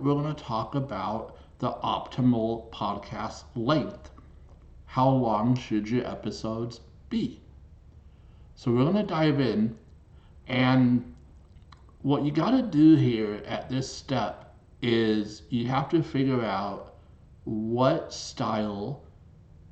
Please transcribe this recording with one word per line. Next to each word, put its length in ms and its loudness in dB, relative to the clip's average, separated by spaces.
we're 120 2
gonna 200 -2
talk 400 -6
about 640 -6
the 100 -2
optimal 1000 0
podcast 720 -8
length. 540 -2
How 240 2
long 480 2
should 320 -2
your 180 0
episodes 720 -8
be? 320 -4
So 180 -4
we're 120 4
gonna 180 2
dive 380 0
in, 360 0
and 680 2
what 200 0
you 80 0
gotta 320 2
do 320 8
here 500 2
at 240 -8
this 240 -4
step 600 -6
is 680 0
you 160 -2
have 220 -2
to 140 2
figure 420 0
out 500 -6
what 680 0
style, 880 -6